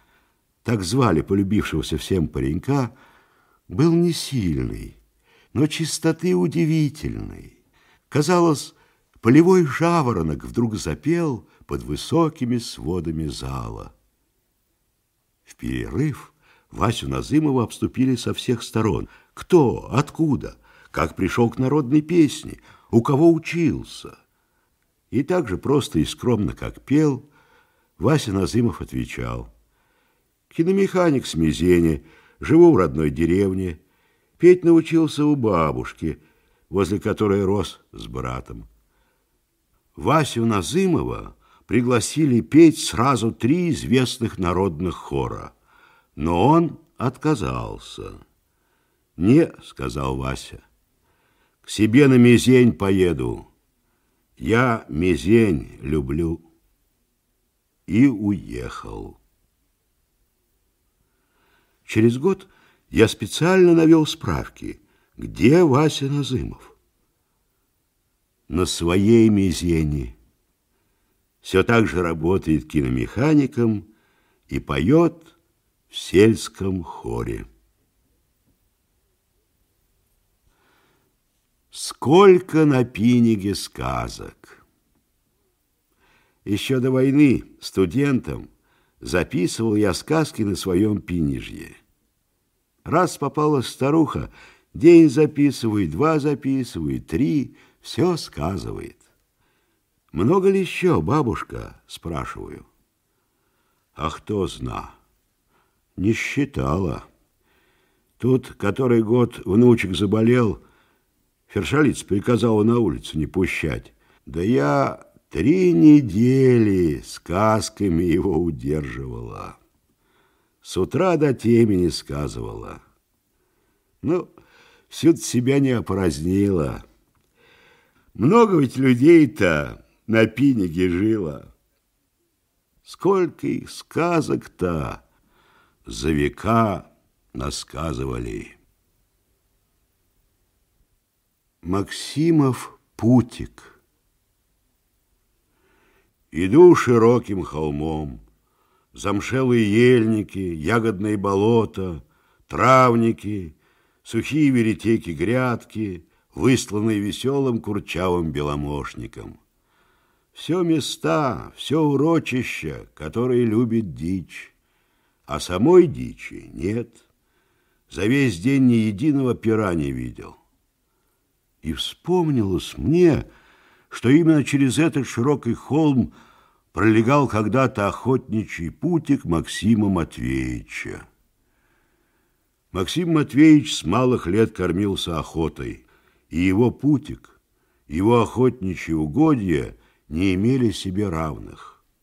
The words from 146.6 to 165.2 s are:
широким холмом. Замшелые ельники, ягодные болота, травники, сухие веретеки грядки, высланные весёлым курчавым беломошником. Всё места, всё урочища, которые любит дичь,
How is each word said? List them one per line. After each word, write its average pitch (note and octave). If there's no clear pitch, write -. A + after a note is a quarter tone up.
широким A2+
холмом. D2+
Замшелые A2+
ельники, A2
ягодные G2
болота, G2
травники, A2+
сухие C3+
веретеки A2
грядки, G#2+
высланные G#2+
весёлым B2
курчавым F2
беломошником. C#2+
Всё F3
места, D3
всё D#3
урочища, C3
которые A#2+
любит A2
дичь, E2